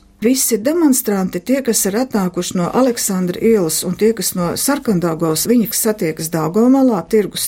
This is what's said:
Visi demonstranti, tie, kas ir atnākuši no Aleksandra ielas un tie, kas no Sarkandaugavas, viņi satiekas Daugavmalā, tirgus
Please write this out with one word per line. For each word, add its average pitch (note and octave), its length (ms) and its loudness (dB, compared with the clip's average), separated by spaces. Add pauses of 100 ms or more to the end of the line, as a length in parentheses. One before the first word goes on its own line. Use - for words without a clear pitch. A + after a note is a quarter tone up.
(140)
Visi B3 440 0
demonstranti, A3+ 880 0
tie, C4 160 0
kas A#3 240 0
ir G3+ 160 0
atnākuši F#3 560 -2
no F3 160 -2
Aleksandra G3+ 640 0
ielas G3+ 480 2
un F3+ 160 -4
tie, A3 160 2
kas F#3+ 160 -6
no F3 240 -2
Sarkandaugavas, E3+ 880 -2
viņi A3+ 320 2
satiekas E3 560 -2
Daugavmalā, G#3+ 720 2
tirgus G3+ 420 0